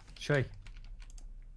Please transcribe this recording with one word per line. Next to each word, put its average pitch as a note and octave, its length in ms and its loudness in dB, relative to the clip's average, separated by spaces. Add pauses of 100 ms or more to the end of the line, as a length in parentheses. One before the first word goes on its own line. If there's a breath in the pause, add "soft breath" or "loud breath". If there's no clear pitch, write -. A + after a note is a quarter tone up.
(180)
Și - 120 -2
ai. C#3 200 8 (1080)